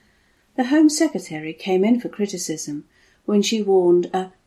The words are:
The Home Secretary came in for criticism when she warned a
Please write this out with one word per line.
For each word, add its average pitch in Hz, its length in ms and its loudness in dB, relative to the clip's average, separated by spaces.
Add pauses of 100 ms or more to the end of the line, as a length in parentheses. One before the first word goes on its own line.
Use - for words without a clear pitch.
(560)
The 254 100 0
Home 302 240 4
Secretary 165 640 -4
came 185 320 0
in 240 160 2
for 240 80 -8
criticism 160 720 -8 (420)
when 208 160 2
she 214 200 -2
warned 180 460 2
a 190 260 -6 (140)